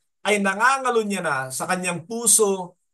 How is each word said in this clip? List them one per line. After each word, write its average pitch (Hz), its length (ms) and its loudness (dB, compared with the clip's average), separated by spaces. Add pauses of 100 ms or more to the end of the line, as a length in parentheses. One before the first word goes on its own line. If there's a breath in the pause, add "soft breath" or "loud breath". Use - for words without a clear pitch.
(220)
ay 202 160 2
nangangalunya 220 800 0
na 156 180 -2 (140)
sa 165 160 -6
kanyang 180 400 -4
puso 214 720 0 (160)